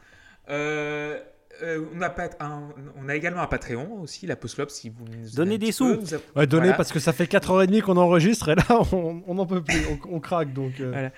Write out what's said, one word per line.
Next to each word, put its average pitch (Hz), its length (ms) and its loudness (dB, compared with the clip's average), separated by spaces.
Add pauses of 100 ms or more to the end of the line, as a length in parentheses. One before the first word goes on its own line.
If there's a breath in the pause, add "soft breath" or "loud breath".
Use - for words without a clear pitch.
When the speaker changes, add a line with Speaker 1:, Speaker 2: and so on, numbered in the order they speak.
(500 soft breath)
Speaker 1:
Euh, 147 720 -6 (440)
euh, 160 200 -4 (120)
on 175 60 -6
a 170 80 -2
pas 170 200 -8 (100)
un, 147 300 -10 (260)
on 135 140 -10
a 143 60 -2
également 170 260 -4
un 143 60 -4
Patreon 135 540 -6
aussi, - 260 -14
la 135 80 -4
Post - 200 -12
Club, 143 140 -6
si - 200 -14
vous 117 160 -16
nous 113 220 -14
aidez 110 80 -12
Speaker 2:
Donnez 180 200 2
Speaker 1:
un - 20 -2
Speaker 2:
des 208 100 -2
Speaker 1:
petit 202 60 0
Speaker 2:
sous. 254 220 2
Speaker 1:
peu, 226 60 -4
nous 151 120 -10
a-, 147 40 -4 (180)
Speaker 3:
Ouais, 143 120 4
donnez, 160 180 4
Speaker 1:
voilà. 185 120 6
Speaker 3:
parce 175 140 0
que 160 80 -2
ça 160 140 2
fait 175 140 0
quatre 185 240 2
heures 185 120 6
et 185 40 6
demie 208 140 4
qu'on 185 160 4
enregistre 175 520 6
et 160 60 4
là, 180 140 6
<laughs> 233 240 6
on, 170 340 -2
on 180 80 -4
n'en 190 100 0
peut 185 180 -2
plus, 160 240 0
on, 156 280 -6
on 160 40 -4
craque, 156 340 -2
donc, 131 260 -6
euh. 127 120 -4
Speaker 1:
Voilà. 131 260 -4